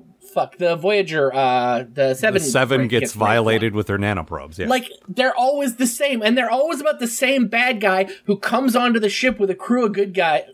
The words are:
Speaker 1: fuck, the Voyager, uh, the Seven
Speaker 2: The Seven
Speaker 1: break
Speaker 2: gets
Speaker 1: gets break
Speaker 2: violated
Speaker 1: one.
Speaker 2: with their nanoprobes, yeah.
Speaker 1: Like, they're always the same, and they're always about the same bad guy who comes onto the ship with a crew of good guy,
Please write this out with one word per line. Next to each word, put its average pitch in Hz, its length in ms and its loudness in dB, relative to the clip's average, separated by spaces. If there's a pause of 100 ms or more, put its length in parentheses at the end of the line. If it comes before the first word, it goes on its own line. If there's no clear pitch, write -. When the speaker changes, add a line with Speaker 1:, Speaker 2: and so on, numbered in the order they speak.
(360)
Speaker 1:
fuck, 151 220 -2
the 170 180 2
Voyager, 160 580 0
uh, 127 560 2
the 135 220 0
Seven 196 300 0
Speaker 2:
The 151 40 -4
Seven 131 340 2
Speaker 1:
break 120 100 0
Speaker 2:
gets 117 100 2
Speaker 1:
gets 113 140 -4
break 107 60 -10
Speaker 2:
violated 110 520 2
Speaker 1:
one. 104 60 -2
Speaker 2:
with 104 80 -2
their 101 100 0
nanoprobes, 82 640 -4
yeah. 92 80 -4
Speaker 1:
Like, 247 260 -2 (160)
they're 254 260 0
always 262 420 0
the 254 100 0
same, 262 340 -2
and 220 160 2
they're 240 140 0
always 277 280 0
about 285 220 -2
the 247 60 -2
same 254 420 0
bad 233 320 0
guy 190 280 2 (180)
who 202 100 0
comes 240 400 -2
onto 240 240 2
the 214 80 0
ship 240 320 -2
with 196 80 2
a 185 60 -2
crew 240 320 0
of 208 80 -2
good 196 180 -2
guy, 165 420 0